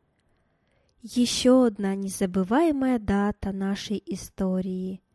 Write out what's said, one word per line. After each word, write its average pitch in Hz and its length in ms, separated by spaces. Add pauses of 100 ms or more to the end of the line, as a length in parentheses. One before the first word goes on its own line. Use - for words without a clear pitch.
(1040)
Ещё 247 600
одна 202 320
незабываемая 214 1040
дата 202 540
нашей 196 520
истории. 185 960 (140)